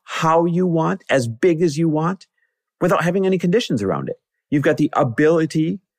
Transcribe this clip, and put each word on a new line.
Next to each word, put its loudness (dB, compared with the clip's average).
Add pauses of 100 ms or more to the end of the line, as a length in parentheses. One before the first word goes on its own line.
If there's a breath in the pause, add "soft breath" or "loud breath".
how 0
you 0
want, -2
as 0
big 0
as 0
you 0
want, -2 (520)
without 2
having 0
any 2
conditions 0
around -2
it. -10 (300)
You've 0
got 2
the 0
ability 0 (180)